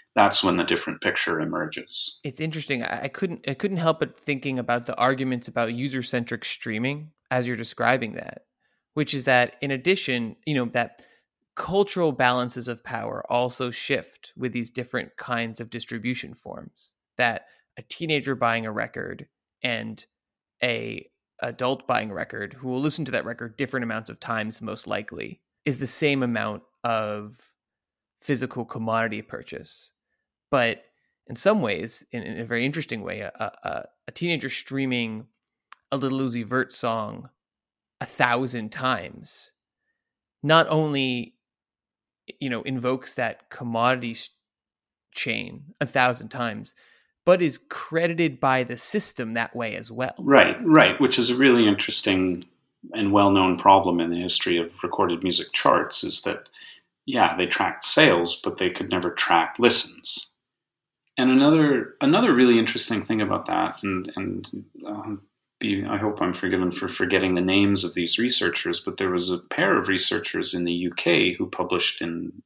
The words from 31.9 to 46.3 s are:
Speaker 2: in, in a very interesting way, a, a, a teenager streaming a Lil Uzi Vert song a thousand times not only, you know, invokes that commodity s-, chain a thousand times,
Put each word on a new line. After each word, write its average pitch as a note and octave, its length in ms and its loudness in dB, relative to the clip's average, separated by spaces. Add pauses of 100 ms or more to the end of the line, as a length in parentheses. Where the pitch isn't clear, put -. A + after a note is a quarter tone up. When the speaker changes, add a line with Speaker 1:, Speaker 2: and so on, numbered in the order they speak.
Speaker 2:
in, A#2 100 -8
in - 180 -8
a A#2 40 -6
very A#2 200 -4
interesting C#3+ 380 -6
way, F#2 180 -10
a, G2 120 -10 (300)
a, C2+ 220 -8 (220)
a - 60 -16
teenager D#3+ 360 -2
streaming B2 800 -4 (640)
a C#3 60 -2
Lil C3+ 320 -2
Uzi A#2 160 -6
Vert B2+ 280 -4
song A2 560 -6 (720)
a - 60 -10
thousand B2 640 0
times - 800 -6 (920)
not D#3+ 240 6
only, C#3 640 0 (1040)
you C3+ 120 -4
know, A2+ 120 -4
invokes B2+ 520 -4
that - 360 -6
commodity A#2+ 640 0
s-, - 180 -10 (800)
chain A#2+ 680 -6
a - 60 -2
thousand B2 420 0
times, A#2 480 -8 (480)